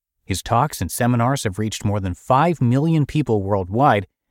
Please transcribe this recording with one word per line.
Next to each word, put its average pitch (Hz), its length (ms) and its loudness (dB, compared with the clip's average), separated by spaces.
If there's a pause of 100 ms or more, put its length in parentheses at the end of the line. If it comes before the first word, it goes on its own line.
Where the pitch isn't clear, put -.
(260)
His 95 180 -4
talks 123 380 0
and 92 100 -4
seminars 123 540 0
have 95 120 -4
reached 107 280 -6
more 104 160 -2
than 92 120 -4
five 147 460 0
million 143 460 2
people 123 360 0
worldwide, 101 640 0 (240)